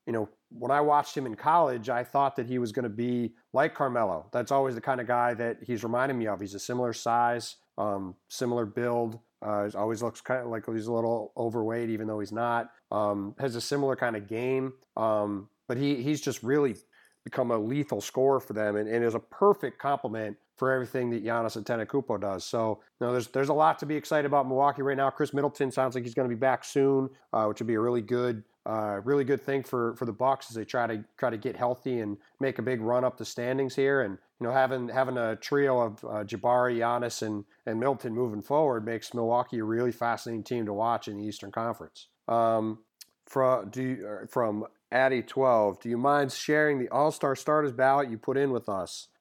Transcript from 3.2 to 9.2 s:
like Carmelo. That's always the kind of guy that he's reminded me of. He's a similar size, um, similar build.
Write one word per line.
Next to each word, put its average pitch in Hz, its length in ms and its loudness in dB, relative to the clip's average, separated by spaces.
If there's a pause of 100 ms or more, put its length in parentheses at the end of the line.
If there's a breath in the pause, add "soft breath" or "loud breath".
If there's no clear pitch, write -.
like 147 200 2
Carmelo. 113 580 0
That's 123 200 -2
always 135 240 2
the 110 60 -8
kind 127 200 -2
of 110 60 -6
guy 120 260 2
that 117 300 -2
he's 117 200 -4
reminded 123 300 0
me 117 140 -2
of. 98 120 -2
He's 98 140 -8
a 101 60 -10
similar 123 340 -2
size, 120 640 0 (240 soft breath)
um, 98 340 -4 (140)
similar 120 400 -2
build. 120 500 -2 (240)